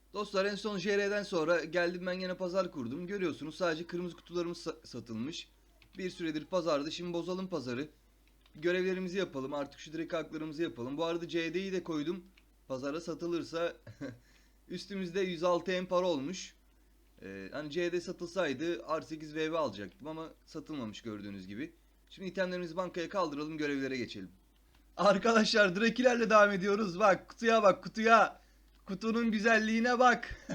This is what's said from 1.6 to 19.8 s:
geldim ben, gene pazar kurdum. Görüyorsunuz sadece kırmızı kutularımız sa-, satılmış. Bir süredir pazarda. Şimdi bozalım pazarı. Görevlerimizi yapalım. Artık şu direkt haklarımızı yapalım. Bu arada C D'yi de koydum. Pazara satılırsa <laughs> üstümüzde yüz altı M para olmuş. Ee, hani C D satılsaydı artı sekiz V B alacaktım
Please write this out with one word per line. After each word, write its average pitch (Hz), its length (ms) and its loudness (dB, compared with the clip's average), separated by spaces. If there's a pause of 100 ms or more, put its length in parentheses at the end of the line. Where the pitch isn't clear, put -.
geldim 175 420 -2
ben, 185 140 -4
gene 185 140 -4
pazar 180 380 -2
kurdum. 139 340 -6
Görüyorsunuz 160 500 -4
sadece 170 300 -2
kırmızı 175 300 -6
kutularımız 170 420 -6
sa-, - 280 -10
satılmış. 117 640 -8 (500)
Bir 180 120 -4
süredir 156 340 -6
pazarda. 156 460 0
Şimdi 175 220 -6
bozalım 180 360 -4
pazarı. 131 400 -4 (640)
Görevlerimizi 185 640 0
yapalım. 139 360 -4
Artık 143 260 -6
şu 156 120 -18
direkt 160 200 -6
haklarımızı 156 500 -6
yapalım. 135 340 -6
Bu 165 80 -2
arada 170 240 -2
C 165 260 -2
D'yi 190 180 -4
de 180 120 -2
koydum. 165 400 -4 (440)
Pazara 139 320 -4
satılırsa 165 760 -4 (440)
<laughs> - 480 -20
üstümüzde 185 520 -6
yüz 175 240 -2
altı 175 260 2
M 180 160 -2
para 180 200 0
olmuş. 165 480 -4 (680)
Ee, 95 300 -12
hani 147 180 -8
C 175 220 -2
D 180 80 -2
satılsaydı 170 840 -4
artı 151 220 -4
sekiz 151 260 -12
V 160 180 -2
B 165 60 0
alacaktım 101 480 -6